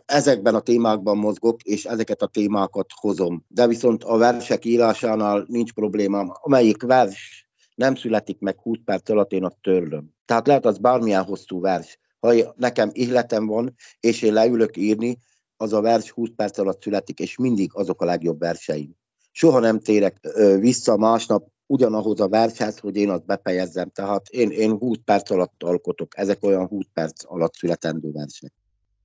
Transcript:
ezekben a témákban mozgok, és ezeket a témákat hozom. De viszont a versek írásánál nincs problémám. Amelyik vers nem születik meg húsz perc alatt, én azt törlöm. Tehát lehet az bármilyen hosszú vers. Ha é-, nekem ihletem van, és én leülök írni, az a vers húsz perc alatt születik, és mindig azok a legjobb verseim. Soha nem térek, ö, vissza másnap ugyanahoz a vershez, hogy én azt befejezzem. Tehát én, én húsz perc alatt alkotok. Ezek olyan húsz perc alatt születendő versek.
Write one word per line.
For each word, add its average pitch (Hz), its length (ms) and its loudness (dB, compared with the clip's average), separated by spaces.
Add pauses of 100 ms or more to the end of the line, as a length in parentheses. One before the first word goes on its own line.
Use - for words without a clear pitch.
ezekben 131 480 2
a 107 60 0
témákban 107 560 0
mozgok, 110 460 -2
és 104 220 -4
ezeket 110 380 -4
a 101 40 0
témákat 101 680 -2
hozom. 87 540 -4
De 120 180 2
viszont 117 380 0
a 113 120 0
versek 117 480 0
írásánál 110 840 0
nincs 117 240 -4
problémám. 101 680 -2
Amelyik 123 420 4
vers 120 640 0 (300)
nem 131 160 2
születik - 440 -4
meg 98 220 -4
húsz 113 240 -6
perc 98 260 -4
alatt, 104 220 2
én 95 120 -2
azt 90 160 -6
törlöm. 78 500 -2 (140)
Tehát 117 220 0
lehet 139 200 4
az 104 120 2
bármilyen 110 460 2
hosszú 92 360 -10
vers. 87 380 -4 (220)
Ha 120 140 4
é-, 113 220 4
nekem 120 360 0
ihletem 120 540 -2
van, 110 280 -4 (260)
és 113 220 0
én 110 100 4
leülök 113 440 2
írni, 110 420 -2 (380)
az 110 160 -6
a 107 80 2
vers 113 300 2
húsz 117 260 -6
perc 104 220 -6
alatt 98 240 -4
születik, - 360 -6
és - 180 -8
mindig 113 380 -2
azok 90 280 -4
a - 20 0
legjobb 85 340 -2
verseim. 78 580 -6 (340)
Soha 156 280 4
nem 113 220 2
térek, 101 420 0
ö, 101 360 4
vissza 117 380 2
másnap 110 520 0 (180)
ugyanahoz 107 540 0
a 101 80 2
vershez, 110 500 0
hogy 101 180 -10
én 101 140 0
azt 87 160 -4
befejezzem. 92 640 -4
Tehát 98 380 -6
én, 120 220 0
én 110 280 0
húsz 113 260 -4
perc 101 260 0
alatt 90 320 -2
alkotok. 87 560 -4
Ezek 101 240 -2
olyan 95 240 0
húsz 98 260 -8
perc 80 340 -6
alatt 82 280 -4
születendő 80 580 -6
versek. 73 400 -14 (520)